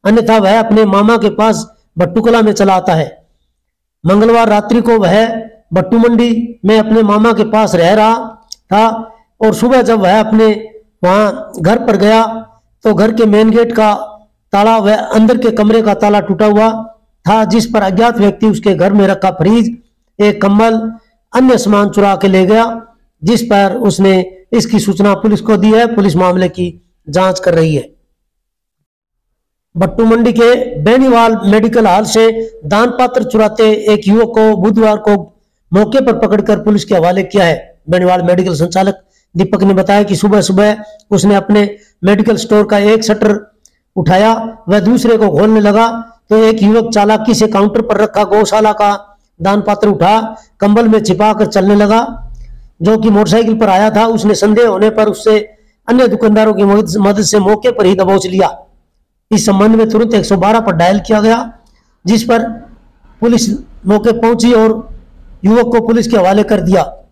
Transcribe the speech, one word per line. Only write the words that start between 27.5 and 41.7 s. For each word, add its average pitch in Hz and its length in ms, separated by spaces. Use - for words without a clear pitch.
रही 160 220
है। 131 140
भट्टू 196 280
मंडी 233 280
के 240 480
बेनीवाल 233 640
मेडिकल 214 420
हॉल 190 160
से 226 260
दान 208 240
पात्र 247 340
चुराते 214 480
एक 214 360
युवक 220 280
को 220 220
बुधवार 214 400
को 214 180
मौके 214 280
पर 240 180
पकड़कर 208 400
पुलिस 208 260
के 208 100
हवाले 180 280
किया 190 220
है। - 440
बेनीवाल 180 320
मेडिकल 180 320
संचालक 180 500
दीपक 190 280
ने 196 100
बताया 202 300
कि 196 120
सुबह 208 260
सुबह 208 360
उसने 202 240
अपने 202 420